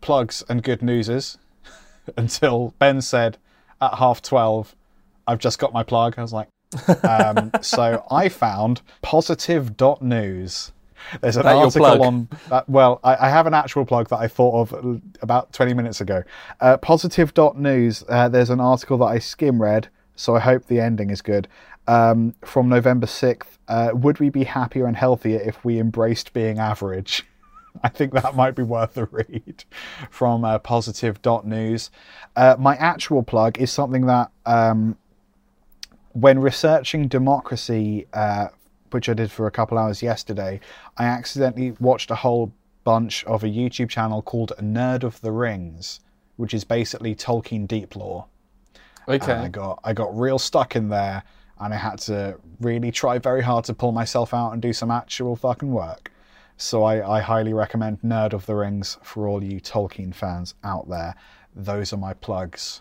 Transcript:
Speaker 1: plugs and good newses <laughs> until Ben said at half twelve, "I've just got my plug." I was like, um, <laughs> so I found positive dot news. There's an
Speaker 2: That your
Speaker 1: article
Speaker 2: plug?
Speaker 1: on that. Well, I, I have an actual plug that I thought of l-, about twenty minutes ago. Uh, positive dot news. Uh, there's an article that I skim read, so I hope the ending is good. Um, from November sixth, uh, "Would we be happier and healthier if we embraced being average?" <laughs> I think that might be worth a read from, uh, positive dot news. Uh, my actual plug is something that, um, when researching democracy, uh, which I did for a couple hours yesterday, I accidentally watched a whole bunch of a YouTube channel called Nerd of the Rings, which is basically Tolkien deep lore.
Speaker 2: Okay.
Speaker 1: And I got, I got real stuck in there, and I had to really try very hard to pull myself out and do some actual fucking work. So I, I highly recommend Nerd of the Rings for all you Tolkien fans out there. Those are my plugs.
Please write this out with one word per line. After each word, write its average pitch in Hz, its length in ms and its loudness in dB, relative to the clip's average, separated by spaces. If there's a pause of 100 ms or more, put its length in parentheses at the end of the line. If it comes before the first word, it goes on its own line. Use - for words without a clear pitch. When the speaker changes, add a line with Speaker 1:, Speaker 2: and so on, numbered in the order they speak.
Speaker 1:
plugs 131 480 -2
and 120 140 -2
good 120 200 -2
newses 120 540 -2 (400)
<laughs> - 400 -18
until 120 640 0
Ben 139 240 4
said 117 340 0 (440)
at 131 140 0
half 123 260 2
twelve, 110 540 0 (540)
"I've 120 100 0
just - 220 -2
got 113 120 0
my 117 120 -2
plug." 117 340 0
I 120 40 -8
was 113 100 -10
like, 107 160 -8 (560)
um, 110 520 2
<laughs> - 60 -2
so 117 480 0
I 175 180 2
found 110 540 -2 (180)
positive 156 760 0
dot 135 260 4
news. 98 680 -4 (480)
There's 117 160 0
an 127 80 -2
Speaker 2:
That - 80 6
your 139 140 8
Speaker 1:
article 151 200 6
Speaker 2:
plug? 123 140 8
Speaker 1:
on 123 280 2 (220)
that. 131 180 0
Well, 131 360 6
I, 131 220 4
I - 20 6
have 156 180 6
an 156 80 0
actual 143 320 2
plug 117 220 0
that 117 100 -2
I 113 80 -2
thought 117 340 4 (120)
of 117 120 -10
l-, 123 160 -4 (220)
about 123 300 0
twenty 123 200 0
minutes 120 280 -4
ago. 95 240 -2 (360)
Uh, 127 180 8
positive 165 540 2
dot 151 240 6
news. 131 520 2
Uh, 120 200 4
there's 123 220 4
an 123 80 2
article 127 400 2
that 123 60 6
I 113 160 2
skim 127 420 0
read, 107 240 2 (300)
so - 180 0
I 117 60 4
hope 127 260 2
the 120 140 2
ending 110 300 0
is 101 120 -6
good. 101 240 0 (400)
Um, 117 480 4 (100)
from 123 240 2
November 123 380 4
sixth, - 500 -2 (120)
uh, 117 260 0
"Would 139 240 2
we 143 100 2
be 135 160 0
happier 127 420 -2
and 117 100 -2
healthier 117 440 2
if 107 240 -6
we 117 140 0
embraced 113 540 0
being 110 260 -2
average?" 101 680 -4 (300)
<laughs> - 300 -20
I 120 40 0
think 135 240 -4
that 131 220 -2
might 131 220 2
be 131 60 -4
worth 113 360 -4
a 117 80 -4
read - 580 -8 (460)
from, 117 340 0
uh, 110 140 0
positive 113 640 -4
dot 117 240 0
news. 110 440 -4 (460)
Uh, 127 220 8
my 139 180 2
actual 160 460 0
plug 113 360 0
is 127 120 0
something 131 360 -2
that, 123 240 2 (140)
um, 113 520 2 (1160)
when 135 280 6
researching 143 680 2
democracy, 123 1040 -2
uh, 104 360 -2 (420)
which 123 180 -4
I 117 60 0
did 110 160 -4
for 110 160 -4
a 104 40 -2
couple 113 280 -2
hours 107 240 -2
yesterday, 101 580 -6 (360)
I 120 80 -2
accidentally 123 760 -4
watched 127 300 0
a 113 60 -4
whole 120 360 -2 (320)
bunch 113 400 0
of 110 200 -4
a 110 40 -2
YouTube 117 420 -4
channel 110 320 -4
called 113 380 -6
Nerd 123 440 -2
of 117 160 -6
the 110 100 -6
Rings, 95 720 -6 (360)
which 113 180 -6
is 107 100 -4
basically 113 500 -4
Tolkien 113 540 -6
deep 107 280 -8
lore. 95 300 -12 (840)
Speaker 2:
Okay. 135 240 0
Speaker 1:
And 117 100 -2
I 131 60 -8
got, 95 360 -8
I 110 80 -4
got 107 260 -4
real 131 200 0
stuck - 380 -2
in 110 120 -2
there, 98 340 -4 (380)
and 104 140 -8
I - 20 -6
had 104 240 -8
to 101 380 -6 (220)
really 120 300 -2
try 123 280 -2
very 127 240 -2
hard 120 240 0
to 117 80 -6
pull 120 180 -2
myself 117 400 -4
out 120 200 -4
and 117 100 -8
do 120 100 -2
some 117 180 -4
actual 120 460 -4
fucking 127 340 -4
work. 104 420 -8 (440)
So - 260 -2
I, 110 360 2
I - 20 0
highly 110 320 0
recommend 110 500 -4
Nerd 110 300 0
of 98 140 -8
the 110 80 -4
Rings 101 480 -6
for 104 260 -8
all 101 160 -4
you 98 160 -8
Tolkien 95 540 -8
fans 87 400 -8 (100)
out 98 240 -8
there. 85 260 -8 (400)
Those 101 380 -8
are 110 40 -8
my 95 180 -8
plugs. - 680 -10